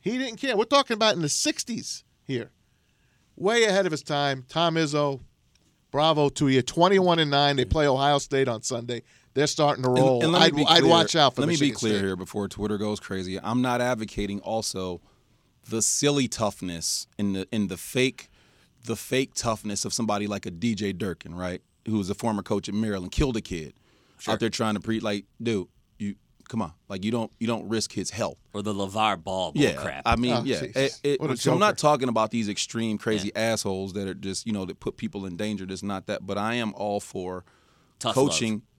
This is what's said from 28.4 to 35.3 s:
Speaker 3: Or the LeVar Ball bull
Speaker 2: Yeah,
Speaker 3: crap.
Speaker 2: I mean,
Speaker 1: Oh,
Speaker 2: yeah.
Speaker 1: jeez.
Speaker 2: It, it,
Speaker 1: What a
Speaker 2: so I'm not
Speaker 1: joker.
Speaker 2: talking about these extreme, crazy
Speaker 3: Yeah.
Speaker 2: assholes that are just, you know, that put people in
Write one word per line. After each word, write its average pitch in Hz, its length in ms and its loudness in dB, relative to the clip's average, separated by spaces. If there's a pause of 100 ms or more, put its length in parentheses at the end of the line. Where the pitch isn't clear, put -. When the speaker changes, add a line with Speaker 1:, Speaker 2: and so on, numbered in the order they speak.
Speaker 3:
Or 101 100 -8
the 104 120 -4
LeVar 98 500 -2
Ball 92 300 -4
bull 143 100 0
Speaker 2:
Yeah, 101 100 2
Speaker 3:
crap. 69 320 -8
Speaker 2:
I 117 120 4
mean, 120 160 0
Speaker 1:
Oh, 123 100 0
Speaker 2:
yeah. 123 160 -2
Speaker 1:
jeez. 87 160 -8
Speaker 2:
It, 135 280 0
it, 143 180 0
Speaker 1:
What 151 100 -2
a 123 60 -2
Speaker 2:
so 127 160 2
I'm 127 60 2
not 208 180 2
Speaker 1:
joker. - 40 -6
Speaker 2:
talking 135 280 4
about 110 220 2
these 110 180 0
extreme, 110 480 -4
crazy 104 360 -2
Speaker 3:
Yeah. 113 200 0
Speaker 2:
assholes 98 400 -4
that 98 160 -6
are 92 60 -6
just, 95 300 -8
you 113 60 -4
know, 98 140 -4
that - 160 -10
put - 160 -6
people 101 280 -8
in 90 120 -8